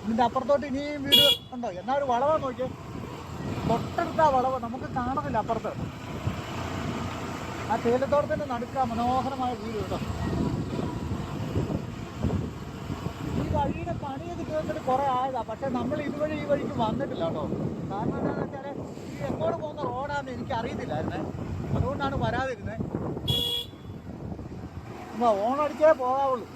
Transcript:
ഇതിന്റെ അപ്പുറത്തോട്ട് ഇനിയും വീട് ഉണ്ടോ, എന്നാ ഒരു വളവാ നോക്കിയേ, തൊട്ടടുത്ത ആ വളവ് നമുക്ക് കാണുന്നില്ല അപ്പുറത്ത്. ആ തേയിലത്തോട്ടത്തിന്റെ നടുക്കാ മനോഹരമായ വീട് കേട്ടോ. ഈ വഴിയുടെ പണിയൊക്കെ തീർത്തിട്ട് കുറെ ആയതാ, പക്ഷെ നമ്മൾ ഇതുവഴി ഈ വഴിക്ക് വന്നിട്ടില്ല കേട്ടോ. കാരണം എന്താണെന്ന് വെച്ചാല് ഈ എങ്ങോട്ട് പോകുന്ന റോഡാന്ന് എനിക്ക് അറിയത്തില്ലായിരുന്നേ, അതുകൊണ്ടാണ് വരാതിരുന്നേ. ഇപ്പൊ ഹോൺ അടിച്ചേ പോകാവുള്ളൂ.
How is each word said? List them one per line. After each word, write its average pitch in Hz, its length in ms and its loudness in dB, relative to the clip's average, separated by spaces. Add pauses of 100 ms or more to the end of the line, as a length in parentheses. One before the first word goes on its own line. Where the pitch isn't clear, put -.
ഇതിന്റെ 226 240 4
അപ്പുറത്തോട്ട് 262 440 4
ഇനിയും 285 360 -2
വീട് 294 180 10 (300)
ഉണ്ടോ, 240 140 -4 (120)
എന്നാ 226 180 0
ഒരു 277 140 0
വളവാ 277 300 4
നോക്കിയേ, 254 240 -2 (1000)
തൊട്ടടുത്ത 311 560 2
ആ 302 100 10
വളവ് 262 300 4
നമുക്ക് 240 220 -6 (100)
കാണുന്നില്ല 262 460 0
അപ്പുറത്ത്. 214 280 0 (2000)
ആ 214 140 2
തേയിലത്തോട്ടത്തിന്റെ 285 680 2
നടുക്കാ 240 280 -2 (100)
മനോഹരമായ 254 600 0 (100)
വീട് 220 200 -4
കേട്ടോ. 185 180 -2 (3500)
ഈ - 40 0 (100)
വഴിയുടെ 320 380 0 (100)
പണിയൊക്കെ 302 460 -6
തീർത്തിട്ട് 311 400 -2
കുറെ 269 180 4 (120)
ആയതാ, 262 220 0 (100)
പക്ഷെ 180 160 -4 (120)
നമ്മൾ 262 180 0 (100)
ഇതുവഴി 294 340 -2
ഈ 294 100 -2
വഴിക്ക് - 320 2
വന്നിട്ടില്ല 214 420 0
കേട്ടോ. 160 200 0 (460)
കാരണം 202 280 0
എന്താണെന്ന് - 240 0
വെച്ചാല് 277 280 -6 (420)
ഈ - 40 -10 (120)
എങ്ങോട്ട് 330 340 0
പോകുന്ന 302 180 -6 (100)
റോഡാന്ന് 269 460 -4
എനിക്ക് 240 220 -4
അറിയത്തില്ലായിരുന്നേ, 160 640 -2 (560)
അതുകൊണ്ടാണ് 277 380 2 (100)
വരാതിരുന്നേ. 226 520 0 (2500)
ഇപ്പൊ 233 120 4 (120)
ഹോൺ 240 240 2
അടിച്ചേ 302 360 8
പോകാവുള്ളൂ. 262 460 2 (100)